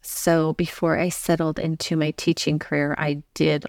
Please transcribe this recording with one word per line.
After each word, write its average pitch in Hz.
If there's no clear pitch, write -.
So 160
before 165
I 180
settled 165
into 160
my 151
teaching 151
career, 147
I 147
did 151